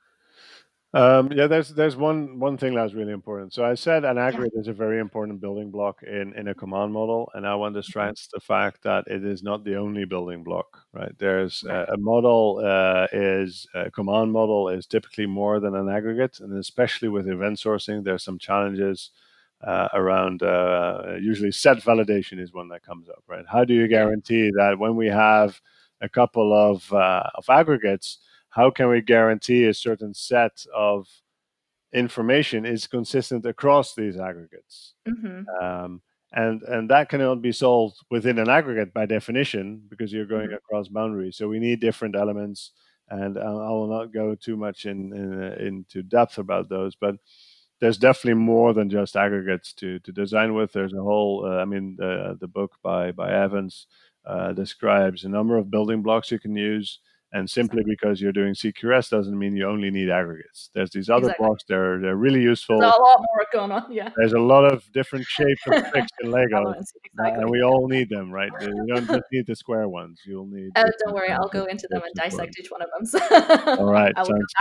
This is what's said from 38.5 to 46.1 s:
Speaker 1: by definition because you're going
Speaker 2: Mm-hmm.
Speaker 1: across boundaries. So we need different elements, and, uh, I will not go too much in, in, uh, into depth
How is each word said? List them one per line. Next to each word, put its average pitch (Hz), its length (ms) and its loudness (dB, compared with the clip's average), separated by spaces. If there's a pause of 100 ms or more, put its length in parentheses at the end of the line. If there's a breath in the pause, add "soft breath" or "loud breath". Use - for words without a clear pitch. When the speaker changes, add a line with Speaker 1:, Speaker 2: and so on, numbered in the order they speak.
Speaker 1:
by 110 120 -2
definition 107 840 -4
because 107 220 -8
you're 107 140 -6
going 107 220 -4
Speaker 2:
Mm-hmm. 104 80 -10
Speaker 1:
across 104 320 -6
boundaries. 101 500 -6
So 107 100 -6
we 110 120 -4
need 117 200 0
different 110 360 -2
elements, 104 560 -4 (380)
and, 98 280 -8
uh, 101 40 -8
I 107 280 -6
will 110 180 -2
not 113 240 -6
go 107 240 -4
too 113 220 -8
much 104 280 -8
in, 98 280 -8
in, 95 300 -8
uh, 95 160 -10
into 98 420 -10
depth 117 380 2